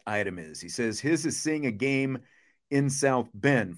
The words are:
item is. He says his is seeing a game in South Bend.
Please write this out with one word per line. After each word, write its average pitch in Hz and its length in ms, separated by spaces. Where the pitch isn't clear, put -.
item 101 340
is. 78 200
He 87 80
says 110 320
his 156 260
is 127 160
seeing 151 240
a 123 60
game 135 480
in 139 200
South 131 440
Bend. 104 440